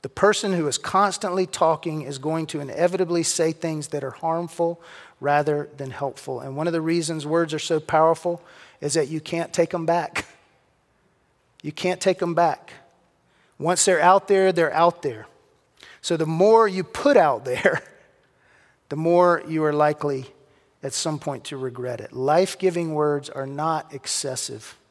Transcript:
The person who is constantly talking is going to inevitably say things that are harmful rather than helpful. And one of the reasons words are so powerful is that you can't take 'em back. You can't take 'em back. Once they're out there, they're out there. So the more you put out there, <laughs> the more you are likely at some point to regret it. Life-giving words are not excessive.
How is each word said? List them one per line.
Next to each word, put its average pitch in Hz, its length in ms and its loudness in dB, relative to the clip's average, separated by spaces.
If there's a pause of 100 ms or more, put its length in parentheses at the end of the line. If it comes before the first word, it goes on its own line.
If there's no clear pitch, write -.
The 139 60 -12
person 202 460 2
who 160 160 -2
is - 80 -4
constantly 190 680 -2
talking 156 580 -2
is 139 140 -10
going 156 300 -4
to 151 140 -8
inevitably 175 640 0
say 160 280 0
things 156 380 -6
that 143 160 -6
are 131 60 -8
harmful 170 720 -4 (380)
rather 147 560 0
than 135 160 -10
helpful. 131 480 -8
And 135 160 -10
one 160 120 -4
of 170 40 0
the 165 80 -2
reasons 160 480 -2
words 160 260 0
are 151 60 -6
so 156 220 -2
powerful 165 600 2 (380)
is 143 140 -6
that 147 160 0
you 156 100 -6
can't 165 320 -6
take 165 220 2
'em 165 120 -4
back. 165 420 -2 (1300)
You 151 120 -10
can't 180 260 -2
take 185 220 0
'em 170 120 -2
back. 160 380 0 (840)
Once 170 260 0
they're 180 160 4
out 190 300 6
there, 190 240 4
they're 165 200 2
out 170 280 2
there. 110 260 -8 (760)
So 170 140 -2
the 160 100 0
more 208 440 6
you 185 160 -4
put - 320 2
out 139 260 4
there, 135 440 0
<laughs> - 1000 -20
the 143 80 -8
more 170 520 4
you 156 160 -2
are 151 100 2
likely 147 600 0 (480)
at 139 120 -10
some 156 260 -4
point 135 240 -8
to 139 140 -12
regret 123 440 -8
it. - 100 -16
Life-giving 165 840 0
words 147 340 0
are 135 160 -8
not 147 480 -4
excessive. - 840 -8 (120)